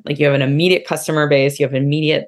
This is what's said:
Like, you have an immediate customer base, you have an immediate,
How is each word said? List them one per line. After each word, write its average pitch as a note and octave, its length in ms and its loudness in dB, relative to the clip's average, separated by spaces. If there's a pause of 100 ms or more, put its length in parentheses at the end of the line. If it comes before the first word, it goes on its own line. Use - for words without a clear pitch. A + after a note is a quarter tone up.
Like, D3 140 -4
you D3 80 4
have C#3 80 2
an C#3 80 2
immediate E3 420 2
customer D#3 420 -2
base, C#3 320 2
you C#3+ 60 0
have C3 80 -4
an C3+ 80 -2
immediate, D3+ 460 0